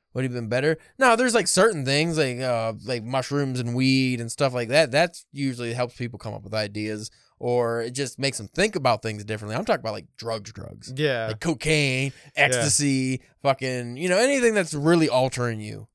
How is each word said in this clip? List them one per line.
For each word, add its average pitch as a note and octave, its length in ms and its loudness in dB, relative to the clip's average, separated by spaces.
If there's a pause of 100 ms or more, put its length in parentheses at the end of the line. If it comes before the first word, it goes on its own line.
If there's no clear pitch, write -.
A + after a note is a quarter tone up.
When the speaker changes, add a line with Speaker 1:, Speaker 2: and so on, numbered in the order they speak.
(140)
Speaker 1:
Would B2+ 80 -2
he C3 60 0
have B2 60 -6
been A#2 160 -6
better? C#3 260 2 (220)
No, B3 180 6
there's, A#3+ 180 2
like, F#3 140 2
certain F#3 380 4
things, D3+ 320 2
like, B2+ 200 0
uh, A#2 360 -2 (100)
like A#2+ 180 -4
mushrooms C3 560 -2
and A#2+ 160 -2
weed C3 460 4
and A#2 100 -8
stuff C3+ 220 0
like A#2+ 160 -4
that. C#3 240 4
That's E3+ 400 0
usually B2 400 -4
helps B2 240 -4
people A#2+ 220 -8
come G#2+ 160 -10
up G2+ 100 -12
with G2 80 -14
ideas, G#2+ 580 -6 (280)
or A#2+ 420 0
it A#2 120 -6
just C3 260 -6
makes C3+ 180 -2
them G#2 120 -10
think G#3 280 0
about B2+ 240 2
things G#2 240 -6
differently. G#2+ 320 -6
I'm F#3 80 -4
talking G3 160 0
about, A2 140 -6
like, G2 140 -12 (100)
drugs, A2 340 -8
drugs. G#2 420 -16
Speaker 2:
Yeah. C3 340 -2
Speaker 1:
Like A2 120 -6
cocaine, C#3 720 0 (240)
Speaker 2:
Yeah. C#3+ 80 2
Speaker 1:
ecstasy, C3 760 2 (200)
fucking, B2+ 540 -2
you F3 140 -2
know, F3+ 80 4
anything B3 340 4
that's F#3 220 0
really D#3 340 4
altering B2 520 0
you. G#2+ 340 -12